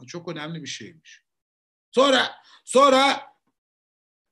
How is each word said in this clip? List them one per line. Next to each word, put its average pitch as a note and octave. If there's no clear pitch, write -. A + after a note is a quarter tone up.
Çok E3+
önemli D#3+
bir C3
şeymiş. -
Sonra, C4
sonra, C4+